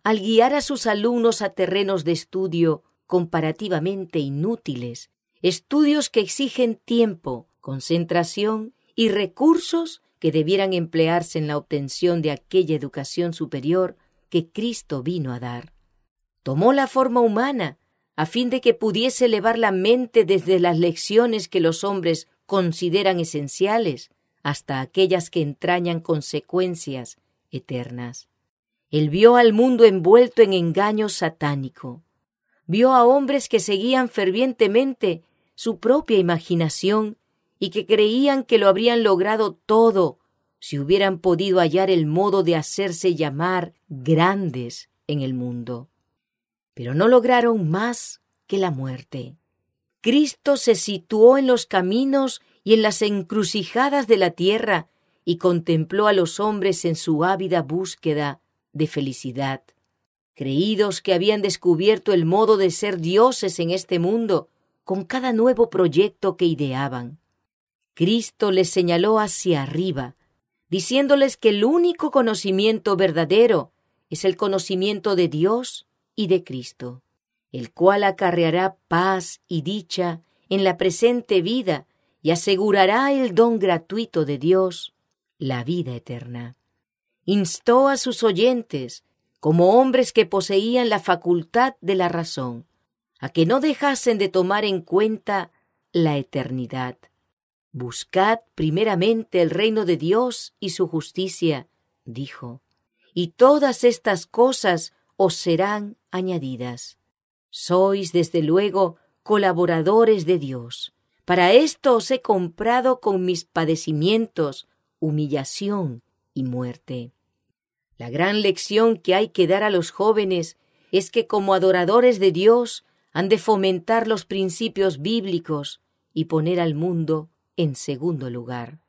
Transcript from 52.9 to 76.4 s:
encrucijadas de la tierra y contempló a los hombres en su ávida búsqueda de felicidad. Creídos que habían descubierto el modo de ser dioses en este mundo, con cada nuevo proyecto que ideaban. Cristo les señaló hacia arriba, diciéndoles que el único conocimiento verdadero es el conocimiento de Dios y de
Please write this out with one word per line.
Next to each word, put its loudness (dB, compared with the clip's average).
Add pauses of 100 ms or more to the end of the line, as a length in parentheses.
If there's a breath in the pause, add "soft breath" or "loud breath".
encrucijadas -2
de 6
la 2
tierra 0 (380)
y -2
contempló 0
a 4
los 0
hombres -2
en 0
su -2
ávida 0
búsqueda -6 (320)
de -2
felicidad. -6 (720)
Creídos -2
que 0
habían 2
descubierto 2
el 2
modo 4
de 2
ser -4
dioses 2
en -2
este -4
mundo, -2 (340)
con -6
cada -4
nuevo 2
proyecto 0
que 0
ideaban. -4 (760)
Cristo 0
les 2
señaló 2
hacia -2
arriba, -6 (540)
diciéndoles 2
que 4
el 0
único 0
conocimiento 0
verdadero 2 (380)
es -10
el 0
conocimiento -2
de 2
Dios -4 (280)
y -4
de 2